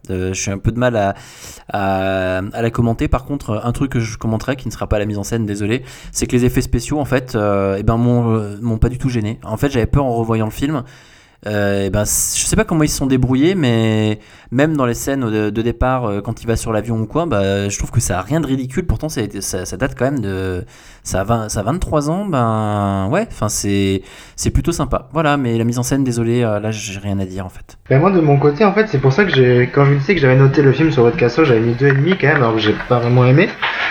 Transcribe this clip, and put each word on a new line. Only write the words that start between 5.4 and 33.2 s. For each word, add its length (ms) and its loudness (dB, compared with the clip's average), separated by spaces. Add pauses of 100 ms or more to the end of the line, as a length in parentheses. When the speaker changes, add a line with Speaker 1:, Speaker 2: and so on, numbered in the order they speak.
Speaker 1:
désolé, 380 -4 (280)
c'est 160 -4
que 60 -6
les 120 4
effets 160 2
spéciaux, 380 -2
en 60 -2
fait, 300 -2
euh, 440 0
eh 40 -6
ben, 140 2
m'ont, 380 2
euh, 260 -4
m'ont 160 -2
pas 120 2
du 80 -8
tout 120 -2
gêné. 340 -4
En 140 -6
fait, 140 0
j'avais 160 0
peur 180 0
en 80 -2
revoyant 320 0
le 60 -4
film. 320 -4 (640)
Euh, 400 0
eh 20 -2
ben, 160 0
c-, 340 -4
je 60 -2
sais 100 -2
pas 100 2
comment 180 0
ils 40 2
se 100 -4
sont 100 -2
débrouillés, 480 2
mais 640 0 (320)
même 260 2
dans 80 2
les 80 0
scènes 280 -4
de, 280 0
de 140 -2
départ, 420 0
euh, 160 -2
quand 220 -8
il 20 -12
va 100 0
sur 160 -4
l'avion 280 -2
ou 80 -2
quoi, 180 -2
bah, 420 0
je 120 -6
trouve 100 -6
que 100 0
ça 200 -2
a 20 -4
rien 200 -2
de 40 -2
ridicule. 400 -4
Pourtant, 240 -4
ça 120 -6
a 20 0
été, 180 -8
ça, 240 -6
ça 100 -10
date 220 -4
quand 80 -2
même 140 -2
de, 440 -4 (380)
ça 200 -4
a 20 0
vingt, 260 -2
ça 120 -4
a 20 -2
vingt-trois 480 -2
ans. 140 -4
Ben, 840 0
ouais, 160 0
enfin, 220 -4
c'est, 540 0 (320)
c'est 160 -4
plutôt 200 0
sympa. 420 -2
Voilà, 240 2
mais 200 0
la 60 2
mise 160 0
en 40 0
scène, 200 0
désolé, 400 0
euh, 160 0
là, 100 -4
j'ai 300 -6
rien 180 -4
à 80 -2
dire, 180 -8
en 60 -10
fait. 300 -20 (100)
Speaker 2:
Ben, 100 4
moi, 120 4
de 80 2
mon 180 4
côté, 260 2
en 100 4
fait, 120 2
c'est 160 -2
pour 100 4
ça 140 4
que 80 -2
j'ai, 400 6
quand 120 4
je 80 6
vous 40 2
disais 160 2
que 80 0
j'avais 160 6
noté 240 6
le 120 6
film 180 2
sur 100 2
votre 160 4
Castle, 280 4
j'avais 140 4
mis 140 2
deux 140 2
et 60 4
demi 280 2
quand 60 4
même, 160 4
alors 100 2
que 80 0
j'ai 140 2 (120)
pas 120 2
vraiment 260 4